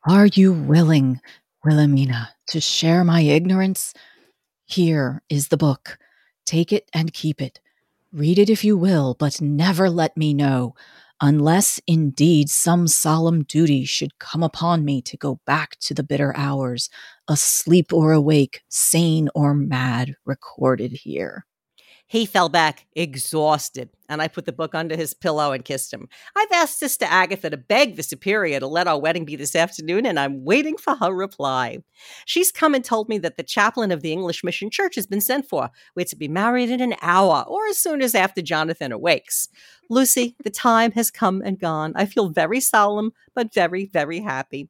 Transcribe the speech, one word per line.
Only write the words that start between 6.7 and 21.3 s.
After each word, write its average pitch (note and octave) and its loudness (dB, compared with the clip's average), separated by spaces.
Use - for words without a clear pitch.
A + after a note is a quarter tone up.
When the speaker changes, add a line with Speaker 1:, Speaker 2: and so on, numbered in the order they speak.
Speaker 1:
it - -4
and D#3+ -2
keep - -6
it. E3+ -10
Read E3 2
it G3+ 6
if G#3+ 2
you G#3 4
will, E3 2
but D3 -2
never E3 2
let E3+ 0
me D3+ 0
know, C3+ 0
unless D3+ 4
indeed D3+ 4
some E3+ 2
solemn E3 2
duty D3 2
should - -6
come - -6
upon E3+ 0
me C#3+ 0
to - -14
go C3+ -6
back D3+ -2
to - -8
the C#3+ -4
bitter C#3+ -2
hours, C3+ -4
asleep D#3 2
or D#3 4
awake, D3 2
sane D#3+ 0
or C#3+ 2
mad, B2+ -2
recorded C3 -4
here. - -10